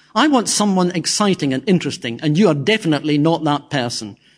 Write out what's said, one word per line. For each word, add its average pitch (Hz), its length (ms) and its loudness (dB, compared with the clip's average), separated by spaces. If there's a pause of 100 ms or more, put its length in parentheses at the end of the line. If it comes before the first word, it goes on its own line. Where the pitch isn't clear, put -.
(160)
I 269 140 4
want 247 180 2
someone 190 440 0
exciting 175 640 -2
and 131 140 -4
interesting, 139 540 -2
and 151 160 0
you 208 100 6
are 156 80 4
definitely 151 640 0
not 156 260 2
that 147 260 -2
person. 120 460 -6 (220)